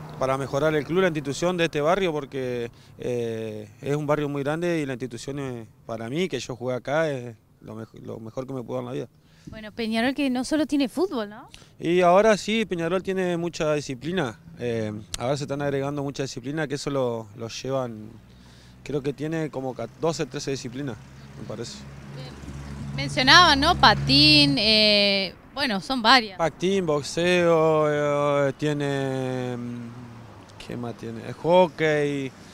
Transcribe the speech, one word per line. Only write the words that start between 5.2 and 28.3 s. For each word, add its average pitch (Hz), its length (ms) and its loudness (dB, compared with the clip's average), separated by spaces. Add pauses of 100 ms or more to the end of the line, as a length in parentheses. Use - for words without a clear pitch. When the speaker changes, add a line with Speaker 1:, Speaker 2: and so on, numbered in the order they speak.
Speaker 1:
eh, 123 260 -8 (200)
para 113 240 -8
mí, 170 180 -2
que 135 120 -4
yo 120 180 -10
jugué 127 180 -4
acá, 147 340 0
es 123 260 -8 (260)
lo 110 120 -14
mej-, 113 300 -14
lo 110 160 -10
mejor 113 260 -10
que 135 80 -10
me 127 80 -6
pudo 123 140 -8
dar 127 80 -4
en 123 40 -10
la 120 40 -10
vida. 139 160 -8 (400)
Speaker 2:
Bueno, 214 240 -14
Peñarol 226 440 -2
que 277 160 0
no 247 120 -2
solo 302 220 0
tiene 277 240 0
fútbol, 277 400 -2
¿no? 233 180 -18 (320)
Speaker 1:
Y 170 220 4
ahora 196 340 8
sí, 220 300 0
Peñarol 170 380 -2
tiene 185 340 0
mucha 165 380 0
disciplina. 139 640 -4 (180)
Eh, 113 340 -2 (280)
ahora 131 180 0
se 139 60 -4
están 139 180 -6
agregando 143 400 -2
mucha 139 220 -4
disciplina, 139 440 -6
que 139 60 -4
eso 147 160 -6
lo, 120 380 -2 (100)
lo 117 100 -10
llevan, 117 640 -6 (720)
creo 131 220 -4
que 143 100 -2
tiene 156 380 -4
como 131 240 -6
ca-, 117 120 -8 (140)
doce, 156 240 0
trece 143 240 -8
disciplinas, 131 480 -6 (420)
me 110 80 -14
parece. 110 300 -10
Speaker 2:
Eh, - 1160 -12
mencionaban, 285 640 8
¿no? 320 160 4
Patín, 277 840 6
eh, 202 760 4 (180)
bueno, 254 260 -2
son 262 220 -4
varias. 220 380 4
Speaker 1:
Patín, 175 480 0
boxeo, 151 1600 2